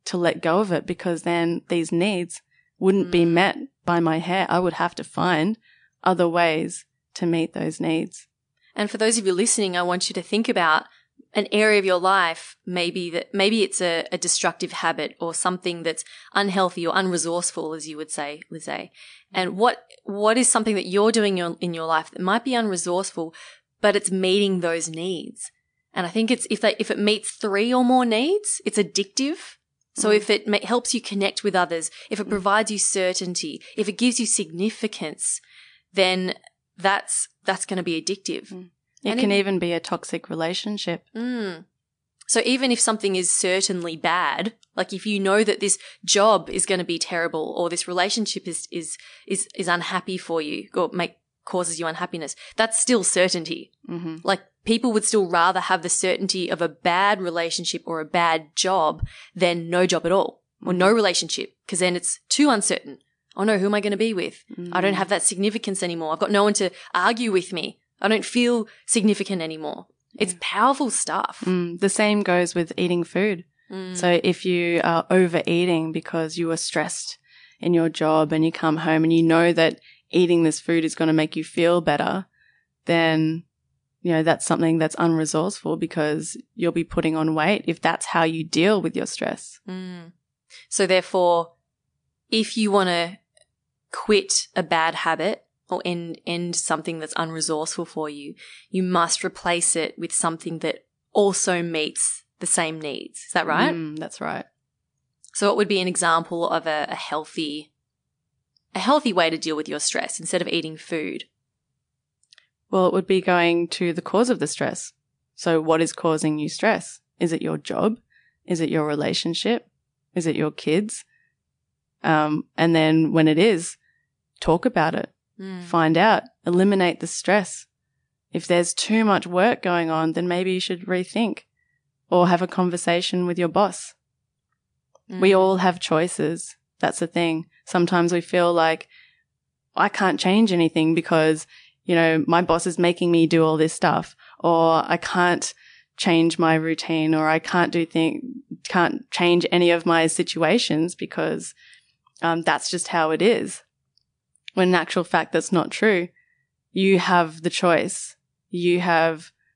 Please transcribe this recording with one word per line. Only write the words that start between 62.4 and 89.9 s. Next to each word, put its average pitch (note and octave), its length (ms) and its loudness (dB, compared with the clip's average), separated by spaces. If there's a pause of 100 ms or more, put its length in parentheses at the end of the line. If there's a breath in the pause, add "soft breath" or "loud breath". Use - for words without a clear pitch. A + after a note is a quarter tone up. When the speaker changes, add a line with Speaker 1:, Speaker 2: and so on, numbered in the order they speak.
Speaker 2:
uncertain. G#3 480 -2 (400)
Oh F#3+ 80 -2
no, G#3+ 140 2
who G3 80 2
am G#3 80 0
I G#3 40 0
gonna G3+ 160 -2
be A3 180 0
with? - 300 -6 (300)
I F3+ 80 0
don't G3 140 2
Speaker 1:
Mm. - 20 -2
Speaker 2:
have F#3+ 120 -2
that F#3+ 140 0
significance G3+ 600 -2
anymore. E3 280 -4
I've E3 80 -4
got F#3+ 120 0
no G3+ 120 6
one G#3 120 4
to F#3+ 160 -2 (240 loud breath)
argue A3 360 0
with F#3 220 0
me. - 260 -8 (220)
I F#3+ 80 0
don't G#3+ 160 2
feel A#3+ 420 2 (180 loud breath)
significant G3 560 0
anymore. D#3 460 -10 (320)
It's F3+ 140 -2
Speaker 1:
Yeah. F3 80 -20
Speaker 2:
powerful C4 500 2
stuff. - 540 -4
Speaker 1:
Mm. F3 340 -2
The G3 100 2
same G#3 340 2
goes F3+ 320 0
with E3+ 220 -2
eating F3 280 0
food. F#3 400 -2 (260)
Speaker 2:
Mm. F#3 240 -12
Speaker 1:
So F3+ 280 4
if - 220 0
you F3 380 0
are E3+ 260 2
overeating E3+ 840 2
because D#3+ 440 -6
you E3 140 -2
are D#3+ 60 -2
stressed - 600 -6 (440 soft breath)
in F3 120 2
your E3 160 4
job D#3 440 2
and D#3 100 2
you E3 80 2
come D#3+ 260 -2
home D#3+ 280 2
and E3 80 4
you E3 100 6
know E3 300 4
that D#3+ 260 2 (320 soft breath)
eating F3 320 4
this D#3 160 2
food E3 260 0
is D#3 100 -4
gonna D#3+ 180 2
make D#3 220 0
you D#3 80 -6
feel F3 380 2
better, D#3+ 440 0 (600)
then D#3+ 580 2 (580)
you F3+ 100 -2
know, D#3+ 120 2
that's D#3+ 220 2
something E3 320 2
that's D#3 200 0
unresourceful D#3+ 800 -2
because D#3+ 580 -4 (180)
you'll E3+ 160 -2
be E3+ 120 -2
putting D#3+ 320 -2
on D#3 200 0
weight D#3+ 320 0
if E3+ 140 -4
that's - 260 0
how E3+ 160 2
you E3 200 0
deal F3+ 380 2
with E3+ 140 -4
your F3 120 -2
stress. - 600 -8
Speaker 2:
Mm. F3+ 460 -12 (560 loud breath)